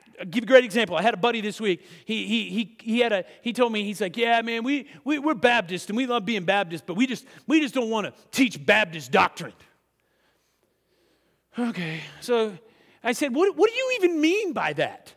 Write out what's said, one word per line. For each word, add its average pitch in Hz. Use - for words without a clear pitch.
I'll -
give 202
you -
a -
great 254
example. 208
I 160
had 226
a 202
buddy 226
this 202
week. 202
He, 214
he, 208
he, 202
he 226
had 233
a, 185
he 233
told 233
me, 208
he's 196
like, 190
"Yeah, 233
man, 233
we, 269
we, 294
we're 294
Baptist 196
and 208
we 262
love 240
being 202
Baptist, 185
but 175
we 220
just, 262
we 311
just 294
don't 233
want 214
to 117
teach 185
Baptist 165
doctrine." 175
Okay, 170
so 220
I 233
said, 262
"What, 349
what 415
do 453
you 508
even 349
mean 349
by 160
that? 139